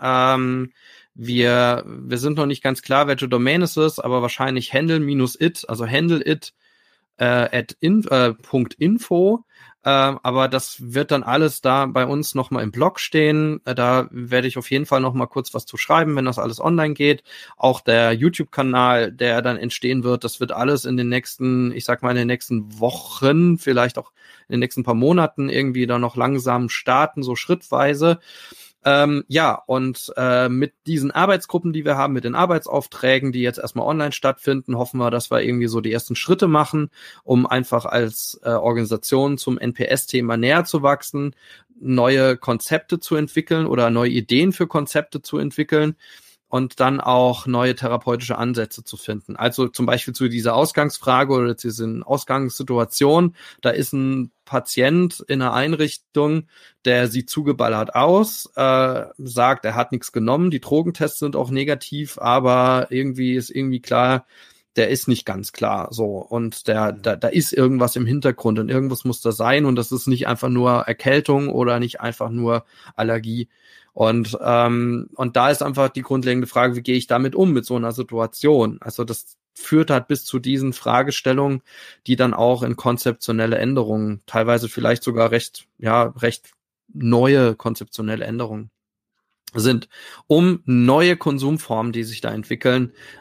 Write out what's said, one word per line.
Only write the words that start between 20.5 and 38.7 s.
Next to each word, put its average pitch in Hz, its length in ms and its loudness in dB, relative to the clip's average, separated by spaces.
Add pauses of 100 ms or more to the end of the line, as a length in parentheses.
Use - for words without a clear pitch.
alles 127 340 0
in 127 120 -2
den 120 120 -2
nächsten, 127 640 -2
ich 117 140 -8
sag 120 160 -2
mal, 127 100 0
in 123 60 0
den 120 100 0
nächsten 107 520 -4
Wochen, 147 800 2
vielleicht 123 400 0
auch - 120 -14 (360)
in 139 60 -6
den 123 80 0
nächsten 123 220 -4
paar 120 120 0
Monaten 147 540 2
irgendwie 127 360 -2
dann 120 160 0
noch 120 140 -2
langsam 123 520 0
starten, 139 540 0
so 123 140 -4
schrittweise. 147 840 0 (680)
Ähm, 143 400 4
ja, 139 280 2 (100)
und, 127 500 -4
äh, 127 320 2
mit 127 260 -2 (120)
diesen 147 240 -2
Arbeitsgruppen, 175 640 0
die 156 120 -6
wir 147 120 0
haben, 139 160 0
mit 123 100 -2
den 120 120 -4
Arbeitsaufträgen, 139 960 0
die 123 100 -4
jetzt 120 160 -2
erstmal 117 300 -4
online 147 240 -2
stattfinden, 135 640 -2
hoffen 123 220 -4
wir, 120 100 2
dass 120 220 -2
wir 120 100 2
irgendwie 120 240 0
so 113 160 -2
die 110 100 -4
ersten 117 240 -4
Schritte 185 320 0
machen, 151 440 0 (320)
um 123 240 2
einfach 123 380 -2
als, - 580 -4
äh, 117 80 -4
Organisation 117 880 0